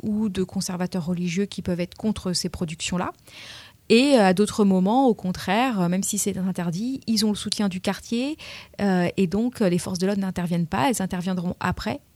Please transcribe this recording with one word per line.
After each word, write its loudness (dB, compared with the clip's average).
ou 0
de -2
conservateurs -4
religieux -2
qui -8
peuvent -2
être -6
contre -2
ces -2
productions-là. -4
Et, 8
euh, 6
à 6
d'autres 2
moments, 4
au 6
contraire, 0
euh, 2
même 0
si -4
c'est -2
interdit, -4
ils 0
ont 4
le 0
soutien -2
du -4
quartier, -4
euh, 2
et 4
donc, -2
euh, 4
les 2
forces -4
de 0
l'ordre 0
n'interviennent -2
pas, 0
elles -2
interviendront -4
après, -4